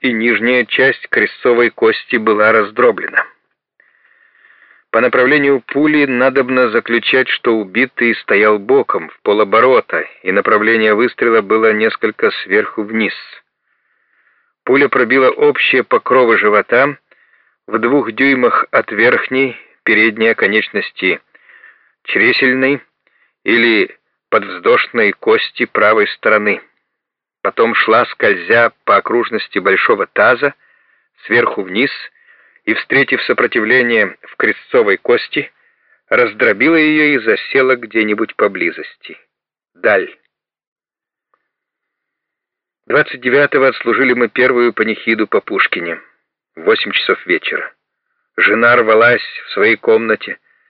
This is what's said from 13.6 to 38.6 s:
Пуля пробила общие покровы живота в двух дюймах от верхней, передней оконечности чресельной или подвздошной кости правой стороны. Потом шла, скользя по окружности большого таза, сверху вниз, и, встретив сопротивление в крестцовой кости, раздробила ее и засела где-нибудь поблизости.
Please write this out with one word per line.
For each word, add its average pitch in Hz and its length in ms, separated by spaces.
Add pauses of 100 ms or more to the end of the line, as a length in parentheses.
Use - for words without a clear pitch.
Пуля 135 240
пробила 127 400
общие - 560
покровы 117 520
живота 117 600 (680)
в 110 140
двух 120 320
дюймах 123 600
от 127 200
верхней, 123 640 (260)
передней 110 440
оконечности 101 920 (840)
чресельной 127 800 (640)
или 113 520 (320)
подвздошной 101 840
кости - 520
правой 107 440
стороны. 107 520 (800)
Потом 113 340
шла, 113 300
скользя 107 640 (140)
по 104 100
окружности 110 640
большого 98 480
таза, 123 460 (720)
сверху 113 380
вниз, 98 280 (720)
и, 110 100
встретив 135 500
сопротивление 117 960
в - 160
крестцовой 107 580
кости, - 560 (560)
раздробила 113 720
ее 151 380
и - 20
засела 127 580
где-нибудь 107 640
поблизости. 87 800 (560)